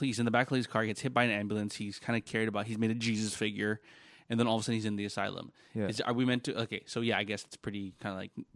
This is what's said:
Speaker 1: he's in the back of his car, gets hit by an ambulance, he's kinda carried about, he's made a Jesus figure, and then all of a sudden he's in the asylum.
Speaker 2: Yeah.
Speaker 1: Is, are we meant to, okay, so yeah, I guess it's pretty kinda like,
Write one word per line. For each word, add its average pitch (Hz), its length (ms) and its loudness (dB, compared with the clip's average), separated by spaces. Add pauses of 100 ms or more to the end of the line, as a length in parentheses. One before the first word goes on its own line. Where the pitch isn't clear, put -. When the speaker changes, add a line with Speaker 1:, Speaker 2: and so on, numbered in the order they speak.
Speaker 1:
he's 127 180 0
in 120 60 4
the 113 80 4
back 123 180 6
of 135 60 2
his 120 100 2
car, 110 180 2
gets 107 160 -2
hit 127 140 -2
by 120 80 6
an 120 80 4
ambulance, 104 460 0
he's 101 240 -8
kinda 117 200 0
carried 110 280 0
about, 104 180 -2
he's 110 120 -4
made 113 120 4
a 113 40 2
Jesus 110 420 0
figure, 104 440 0 (500)
and 117 100 2
then 120 60 4
all 113 100 4
of 110 60 0
a - 20 -4
sudden 120 120 0
he's 110 100 -2
in 104 100 -2
the 101 80 -4
asylum. 98 480 -4 (220)
Speaker 2:
Yeah. 104 140 0
Speaker 1:
Is, 107 120 -2
are 123 140 0
we 127 100 2
meant 123 200 2
to, 117 180 -2
okay, 107 240 -6
so - 160 -4
yeah, 110 160 2
I 104 60 2
guess 101 200 -6
it's - 120 -18
pretty 101 440 -6
kinda 98 160 -6
like, 95 140 -8 (260)